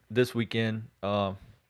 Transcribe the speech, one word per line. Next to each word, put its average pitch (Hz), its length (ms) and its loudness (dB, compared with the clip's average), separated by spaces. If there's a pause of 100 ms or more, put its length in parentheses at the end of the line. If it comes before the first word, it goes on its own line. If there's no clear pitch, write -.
this 123 280 2
weekend. 110 480 -2 (180)
Uh, 101 300 0 (380)